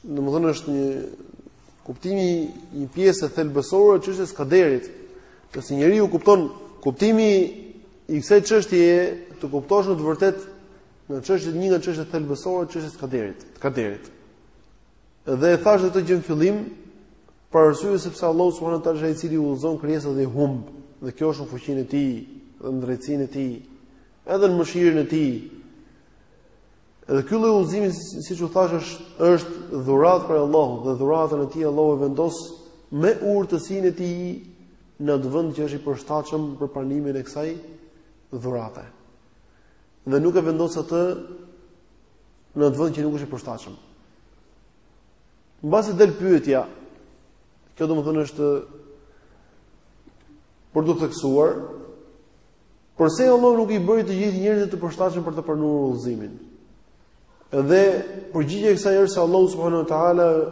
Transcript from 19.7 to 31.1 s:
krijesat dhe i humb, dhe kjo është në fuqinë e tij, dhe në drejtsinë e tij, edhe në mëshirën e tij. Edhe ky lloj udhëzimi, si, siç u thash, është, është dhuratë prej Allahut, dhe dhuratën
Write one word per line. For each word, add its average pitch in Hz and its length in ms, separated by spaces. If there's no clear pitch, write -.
krijesat 147 320
dhe 135 140
i - 20
humb, 127 380
dhe 127 140
kjo 156 160
është 143 140
në - 80
fuqinë 135 280
e 127 80
tij, 139 220
dhe 131 160
në 127 80
drejtsinë 127 420
e 127 80
tij, 135 200
edhe 196 140
në 180 100
mëshirën 165 420
e 139 80
tij. 151 240
Edhe 139 160
ky 208 140
lloj 220 240
udhëzimi, 190 320
si, - 320
siç 175 180
u 160 80
thash, 180 240
është, - 300
është - 560
dhuratë 160 400
prej 156 160
Allahut, 143 420
dhe 131 140
dhuratën 151 420